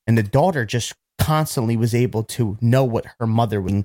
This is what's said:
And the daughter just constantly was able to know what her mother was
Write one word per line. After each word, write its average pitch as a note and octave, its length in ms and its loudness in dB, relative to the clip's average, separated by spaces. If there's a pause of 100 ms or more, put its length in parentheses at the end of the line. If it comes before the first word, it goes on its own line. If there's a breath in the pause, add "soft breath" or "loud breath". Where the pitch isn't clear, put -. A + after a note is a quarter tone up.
And A#2 100 4
the A2+ 60 2
daughter C3+ 420 0
just A2 300 -6 (240)
constantly C#3 580 0
was A2 160 0
able A#2 300 0
to G#2+ 380 -4
know B2+ 240 4
what A#2 220 -2 (120)
her A#2 80 -4
mother A2 340 0
was G2 240 -2